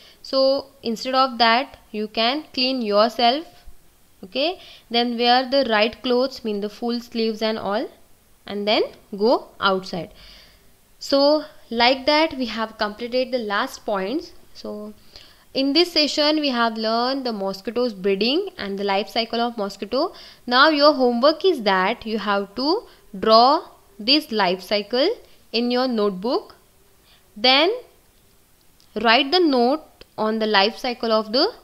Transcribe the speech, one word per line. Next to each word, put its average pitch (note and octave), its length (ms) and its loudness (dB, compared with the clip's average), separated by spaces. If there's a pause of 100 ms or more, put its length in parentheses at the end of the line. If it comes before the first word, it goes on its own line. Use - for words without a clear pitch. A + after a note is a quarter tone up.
(220)
So C4+ 460 0 (140)
instead B3+ 340 -6
of C4 240 2
that, A#3+ 380 2 (140)
you G#3+ 160 -6
can B3 460 -2
clean B3+ 280 -2
yourself, A#3 640 2 (760)
okay, C#4 360 -4 (300)
then A#3+ 280 -2
wear B3 320 2
the C4+ 200 2
right A3 320 0
clothes, B3+ 440 -2
mean G#3 160 -4
the G#3 80 -6
full A#3+ 320 -6
sleeves A3 400 -4
and A3 180 -2
all, A3 300 -4 (560)
and G3+ 200 -8
then B3 180 2 (340)
go A#3 300 2 (120)
outside. F#3+ 520 -4 (880)
So C#4+ 440 2 (260)
like B3 360 2
that D4+ 320 2
we C4 80 -4
have A3 320 -8
completed A#3 560 -4
the B3+ 60 -2
last G#3+ 460 -4
points. G#3+ 460 -4 (220)
So G#3 400 -14 (600)
in C#4 200 0
this F4 180 4
session D4+ 480 0
we D4 100 -2
have A#3 280 0
learned A#3+ 480 -2
the A#3+ 80 -4
mosquitoes G#3+ 600 -4
breeding G#3 640 0
and G3 220 -8
the G3+ 60 -4
life G3+ 240 -2
cycle A#3 320 -4
of A#3 160 -4
mosquito. A3 560 -4 (340)
Now B3+ 220 6
your D4 240 6
homework B3+ 500 2
is D#4+ 200 2
that G3 420 0
you A3 140 -4
have G3+ 360 -4
to D#4 280 -2 (360)
draw A#3+ 460 6 (340)
this C#4 320 0
life F#3+ 300 -2
cycle A#3+ 480 -2 (420)
in A#3+ 180 -2
your B3 180 0
notebook. G#3+ 680 -2 (840)
Then C4+ 340 4 (1300)
write C4 280 4
the F#4 80 4
note C#4 440 2 (340)
on A3 220 -2
the A3 80 -2
life G#3 300 2
cycle A#3+ 340 -4
of A3 200 0
the D#4+ 220 0 (100)